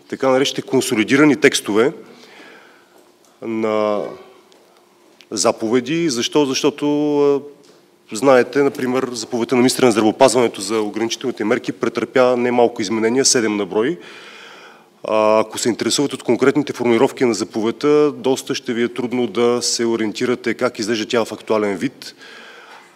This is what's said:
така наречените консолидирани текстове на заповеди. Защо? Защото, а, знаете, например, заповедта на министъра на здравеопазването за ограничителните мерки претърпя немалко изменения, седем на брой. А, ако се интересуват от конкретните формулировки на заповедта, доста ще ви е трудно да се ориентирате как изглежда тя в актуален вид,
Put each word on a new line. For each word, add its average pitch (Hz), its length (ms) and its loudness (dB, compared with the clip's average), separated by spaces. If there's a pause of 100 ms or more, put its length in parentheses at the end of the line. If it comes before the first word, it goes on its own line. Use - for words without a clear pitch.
така - 200 -2
наречените 135 340 0
консолидирани 127 720 2
текстове 123 560 2 (1500)
на 110 600 0 (1300)
заповеди. 117 800 0
Защо? 123 360 0
Защото, 147 760 -2 (920)
а, 110 40 -10
знаете, 131 460 4
например, 127 500 -2
заповедта 117 420 -4
на 120 60 4
министъра 127 260 4
на 117 60 6
здравеопазването 110 680 4
за 107 200 -2
ограничителните 110 640 -4
мерки 117 280 -2
претърпя 123 640 0
немалко 123 460 2
изменения, 113 420 0
седем 110 320 0
на 101 100 -2
брой. 113 320 -2 (1040)
А, 110 360 2
ако 107 180 -6
се 123 100 -2
интересуват 120 440 -2
от 131 100 -12
конкретните 131 500 0
формулировки 120 520 2
на 117 100 2
заповедта, 120 800 0
доста 127 420 -4
ще - 180 -8
ви 117 100 -2
е 120 120 -4
трудно 123 320 -4
да 120 360 0
се - 220 -4
ориентирате 113 680 -2
как 123 240 -4
изглежда 107 280 -4
тя 113 180 0
в - 80 -12
актуален 104 440 -2
вид, - 380 -8 (800)